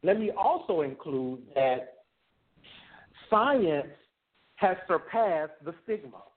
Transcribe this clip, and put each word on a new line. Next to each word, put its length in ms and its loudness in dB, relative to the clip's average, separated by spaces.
Let 160 4
me 120 -2
also 500 0
include 720 -6
that 480 0
science 680 2
has 200 2
surpassed 680 0
the 100 -10
stigma. 360 -8